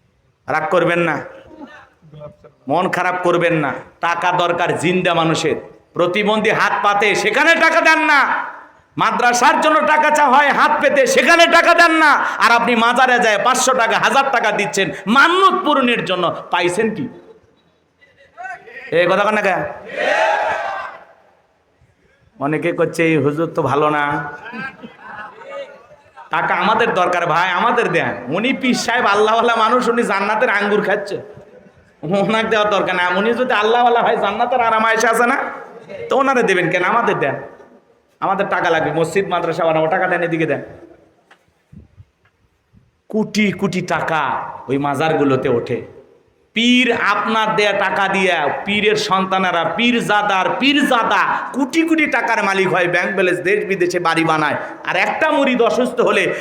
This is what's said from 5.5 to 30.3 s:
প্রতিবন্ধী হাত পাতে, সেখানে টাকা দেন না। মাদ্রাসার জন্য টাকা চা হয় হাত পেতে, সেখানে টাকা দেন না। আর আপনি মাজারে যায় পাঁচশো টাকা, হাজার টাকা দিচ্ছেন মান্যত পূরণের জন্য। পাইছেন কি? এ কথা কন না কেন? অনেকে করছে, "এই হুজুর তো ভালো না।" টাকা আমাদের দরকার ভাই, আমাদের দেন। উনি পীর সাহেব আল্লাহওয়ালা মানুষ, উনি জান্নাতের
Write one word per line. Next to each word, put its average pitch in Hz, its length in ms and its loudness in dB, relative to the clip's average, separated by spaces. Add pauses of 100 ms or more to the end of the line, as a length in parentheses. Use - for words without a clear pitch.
প্রতিবন্ধী 202 560 0
হাত 196 240 0 (100)
পাতে, 202 320 2
সেখানে 285 400 2
টাকা 320 260 2
দেন 320 180 4
না। 294 460 2 (520)
মাদ্রাসার 240 640 2
জন্য 311 260 2
টাকা 302 220 2
চা 294 160 4
হয় 277 240 4
হাত 269 220 2 (100)
পেতে, 269 260 4
সেখানে 330 400 6
টাকা 330 260 6
দেন 330 180 6
না। 311 200 4 (260)
আর 220 140 4
আপনি 240 240 2
মাজারে 247 440 4
যায় 220 240 2
পাঁচশো 247 300 2
টাকা, 226 240 2
হাজার 240 340 2
টাকা 226 200 0
দিচ্ছেন 190 400 -2 (160)
মান্যত 349 580 4
পূরণের 254 400 0
জন্য। 175 300 -2 (160)
পাইছেন 180 440 0
কি? 143 120 -6 (1800)
এ 165 200 0
কথা 202 120 0
কন 214 100 0
না 214 80 -2
কেন? 180 220 -2 (2750)
অনেকে 156 320 -2
করছে, 165 320 -2
"এই 160 140 2
হুজুর 147 300 0
তো 160 140 -4
ভালো 147 280 0
না।" 151 340 -2 (2000)
টাকা 170 240 -2
আমাদের 208 400 0
দরকার 175 320 0
ভাই, 165 240 2
আমাদের 202 420 0
দেন। 135 240 -2 (120)
উনি 208 260 -2
পীর 254 200 0
সাহেব 240 320 -2
আল্লাহওয়ালা 220 500 2
মানুষ, 226 320 2
উনি 233 160 0
জান্নাতের 208 460 0